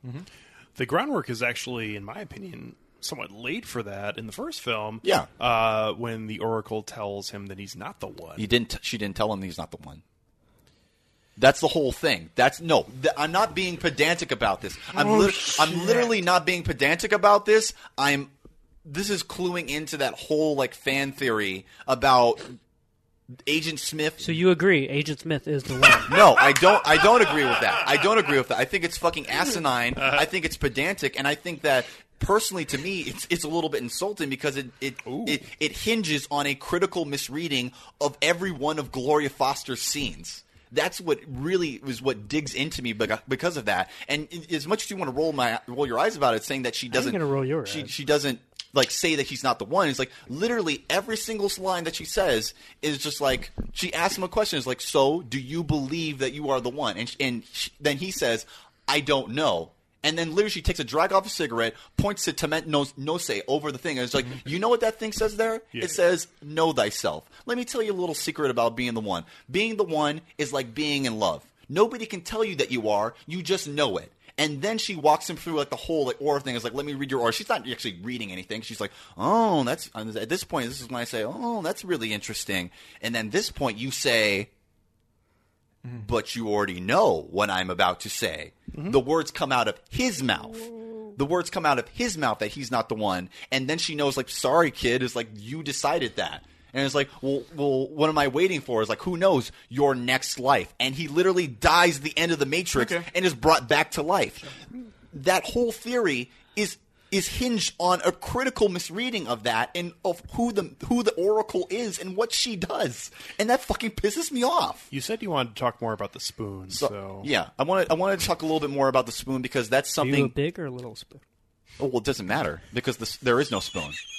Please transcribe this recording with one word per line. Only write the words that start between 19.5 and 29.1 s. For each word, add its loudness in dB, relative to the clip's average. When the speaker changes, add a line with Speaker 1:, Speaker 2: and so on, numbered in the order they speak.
Speaker 2:
into -4
that 0
whole, 2
like, 0
fan -2
theory 0
about 6
Agent 0
Smith. -4
Speaker 3:
So -4
you 4
agree 4
Agent -2
Smith -4
is 0
the -4
one? 10
Speaker 2:
<laughs> -6
No, 12
I 8
don't. 8
I 8
don't 8
agree 4
with 2
that. 2
I 6
don't 4
agree 4
with 0
that. 0
I 2
think -2
it's -2
fucking -2